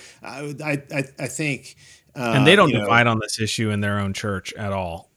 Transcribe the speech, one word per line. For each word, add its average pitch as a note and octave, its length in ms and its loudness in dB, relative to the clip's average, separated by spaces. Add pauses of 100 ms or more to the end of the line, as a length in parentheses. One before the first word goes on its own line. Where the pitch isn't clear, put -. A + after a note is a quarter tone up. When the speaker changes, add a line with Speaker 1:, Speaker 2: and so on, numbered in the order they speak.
(240)
Speaker 1:
I, C#3+ 400 -12
I, D3 200 -4 (120)
I, C#3 80 -2 (160)
I D3 80 -6
think, C#3+ 480 -6 (400)
uh, A#2+ 200 -2
Speaker 2:
And C3+ 120 6
they F3+ 80 10
don't F#3+ 140 6
Speaker 1:
you A2+ 80 2
know G#2 80 -2
Speaker 2:
divide A#2 220 6
on A2+ 120 2
this A2 220 -6
issue G#2+ 300 -2
in G#2 100 -2
their G2+ 180 -2
own G2 140 -2
church G2 400 -6
at G2+ 180 -8
all. F2+ 460 -6